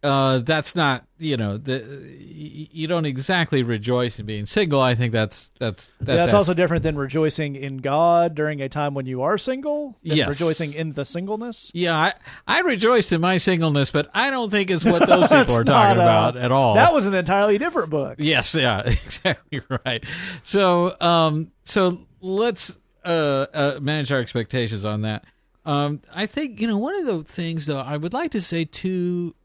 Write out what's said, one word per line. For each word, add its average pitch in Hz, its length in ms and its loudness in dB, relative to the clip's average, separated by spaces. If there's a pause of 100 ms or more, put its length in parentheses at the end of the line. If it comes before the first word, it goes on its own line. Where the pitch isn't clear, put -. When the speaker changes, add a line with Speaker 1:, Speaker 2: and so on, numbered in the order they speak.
Speaker 1:
Uh, 135 380 2
that's 147 360 -4
not, 143 320 0 (100)
you 156 200 -4
know, 104 180 -2
the, 131 200 -6
y-, 135 440 -14
y-, 151 540 -16
you 160 140 -8
don't 165 180 -2
exactly 143 580 0
rejoice 120 560 -2
in 104 60 -12
being 104 200 -8
single. 147 360 2
I 123 140 4
think 117 180 -2
that's, - 360 -2 (100)
that's, 113 420 -8
that's 120 80 -6
Speaker 2:
Yeah, 147 80 2
that's 170 100 4
Speaker 1:
as- 170 60 6
Speaker 2:
also 185 200 4
different 170 300 2
than 156 140 -2
rejoicing 143 580 -2
in 135 220 -10
God 165 580 2
during 151 260 -2
a 135 60 -6
time 143 280 -4
when 135 100 -4
you 127 160 -6
are 175 160 0
single, 277 680 -6
than 156 140 0
Speaker 1:
Yes. 151 100 2
Speaker 2:
rejoicing 156 460 -2
in 160 180 -6
the 139 140 -6
singleness. 220 680 -8
Speaker 1:
Yeah, 170 220 0
I, 160 180 2 (320)
I 294 180 2
rejoiced 226 500 2
in 165 80 2
my 185 160 2
singleness, 160 540 2
but 147 220 -2
I 247 160 2
don't 247 200 -2
think 196 220 0
it's 165 120 0
what 202 240 6
those 277 140 6
Speaker 2:
<laughs> 311 80 6
Speaker 1:
people 247 260 6
are 117 80 4
Speaker 2:
That's 113 60 2
Speaker 1:
talking 202 280 6
Speaker 2:
not, - 20 -
uh, - 20 6
Speaker 1:
about 117 340 4
at 123 160 0
all. 131 240 4
Speaker 2:
that 320 180 6
was 262 120 2
an 196 80 0
entirely 196 440 2
different 285 320 -2
book. 139 280 -4
Speaker 1:
Yes, 147 380 0
yeah, 120 260 0
<laughs> 110 40 -6
exactly - 760 -4 (240)
right. 120 180 -6 (380)
So, 180 580 2
um, 165 500 2 (140)
so 180 340 0 (220)
let's, 190 580 -4 (280)
uh, 147 480 0
uh, 143 280 -2
manage 143 300 -2
our 135 80 2
expectations 113 640 -4
on 107 200 -4
that. 107 200 -6 (420)
Um, 147 360 -2 (120)
I 196 120 -4
think, 247 340 -8
you 220 80 -2
know, 214 100 0
one 311 220 -4
of 339 60 -4
the 180 180 -4
things, 165 440 -6
though, 143 120 -4
I 135 160 -6
would 156 160 -6
like 311 200 -4
to 208 100 -4
say 170 240 -4
to 175 680 -4 (120)